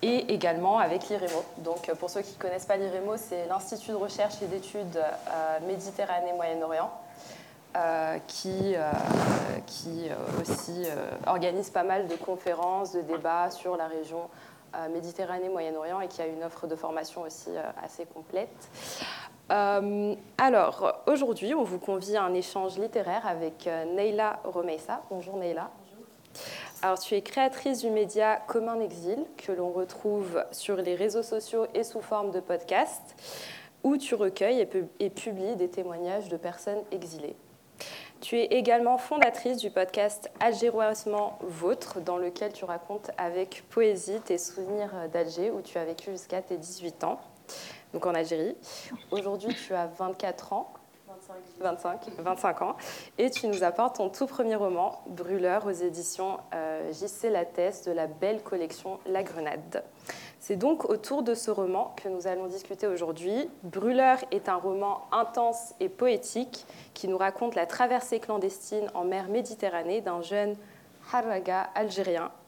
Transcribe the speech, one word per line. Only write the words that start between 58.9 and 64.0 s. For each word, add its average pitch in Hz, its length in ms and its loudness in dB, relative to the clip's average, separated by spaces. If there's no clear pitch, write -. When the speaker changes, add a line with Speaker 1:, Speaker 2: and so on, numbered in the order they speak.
Speaker 1:
La 190 160 2
Grenade. 160 600 -4
C'est - 160 -2
donc 285 300 2
autour 240 360 0
de 233 140 2
ce 226 160 -2
roman 196 500 0
que 196 80 -6
nous 185 180 -2
allons 185 200 -2
discuter 190 400 -4
aujourd'hui. 180 640 0
Brûleur 247 540 6